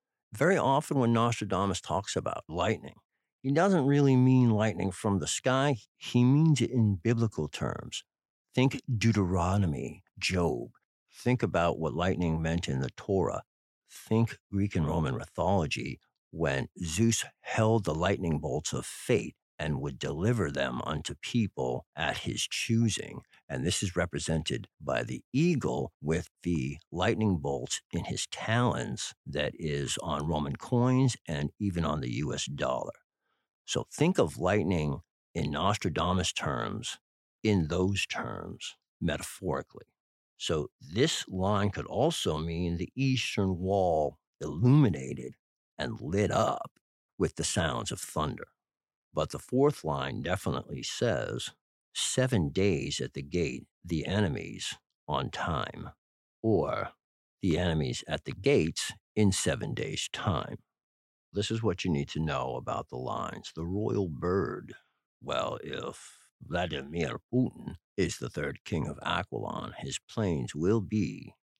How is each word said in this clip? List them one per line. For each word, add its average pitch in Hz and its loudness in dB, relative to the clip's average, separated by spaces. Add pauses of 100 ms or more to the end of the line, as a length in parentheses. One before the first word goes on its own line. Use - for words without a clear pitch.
(320)
very 156 4
often 139 2
when 117 6
Nostradamus 101 2
talks - -2
about - -2
lightning, 87 -2 (440)
he 135 0
doesn't 170 6
really 139 6
mean 127 8
lightning 101 2
from 98 0
the - 0
sky. 131 2 (200)
He - 4
means 143 6
it 117 2
in 107 4
biblical 110 0
terms. - -6 (520)
Think 127 2 (120)
Deuteronomy, 92 2 (160)
Job. 85 0 (420)
Think 123 2
about 85 2
what 76 -2
lightning 82 0
meant 82 0
in 67 -2
the 65 -4
Torah. - -2 (440)
Think - 0 (120)
Greek 101 0
and 80 2
Roman 76 0
mythology 82 -2 (300)
when 73 -2 (140)
Zeus 98 2 (180)
held 113 2
the 76 0
lightning 85 0
bolts 76 -4
of - -4
fate - 0 (200)
and 76 -2
would 69 -6
deliver 82 0
them 67 -2
unto 78 -6
people 65 -2
at 76 -2
his - -4
choosing. - -2 (280)
And 65 -6
this 90 0
is 92 -4
represented 80 -2 (120)
by 65 -2
the - -8 (100)
eagle 127 2
with 78 -2 (140)
the 76 -2 (120)
lightning 95 2
bolts 69 -4 (120)
in 80 -4
his - -6
talons 117 -2 (120)
that 73 -2
is 71 -2
on 76 -4
Roman 76 -2
coins 127 2 (120)
and 73 -2 (100)
even 87 0
on 76 0
the 64 -4
U 73 -2
S - -6
dollar. 64 -4 (720)
So - -4
think 170 2
of 73 2
lightning 85 2 (320)
in 73 -2
Nostradamus 87 0
terms, 57 -4 (460)
in 95 4
those 92 0
terms, - -8 (260)
metaphorically. - -4 (500)
So 78 -2 (100)
this 110 0
line 98 2
could - -6
also 104 0
mean 85 -2
the 85 -6
eastern 117 0
wall 90 2 (220)
illuminated 78 2 (420)
and 113 -6
lit 107 0
up - 0 (460)
with 82 0
the 80 -4
sounds 65 -2
of - -8
thunder. 76 -4 (640)
But 76 0
the 73 -8
fourth 135 2
line 69 -4
definitely 73 -4
says, 60 -2 (420)
"Seven 123 2
days 85 0
at 65 -6
the 71 -8
gate, 76 -2 (180)
the 82 -2
enemies 90 -2 (320)
on 67 -2
time," - -4 (520)
or 101 0 (480)
"The 85 2
enemies 80 0
at 76 -4
the - -8
gates 95 0 (220)
in 104 6
seven 58 -2
days' - -6
time." - -4 (720)
This 101 -2
is 113 -2
what 95 -2
you 90 2
need 71 0
to 78 -4
know 65 -2
about - -6
the - -12
lines. 117 -8
The 80 -6
royal 101 0
bird. 90 -2 (460)
Well, 65 -4
if - -12 (100)
Vladimir 78 -4 (120)
Putin 117 -2 (200)
is 92 0
the 62 -6
third 71 -6
king 76 -2
of 73 -8
Aquilon, - -4
his - -8
planes 78 -2
will 95 2
be 98 -2 (260)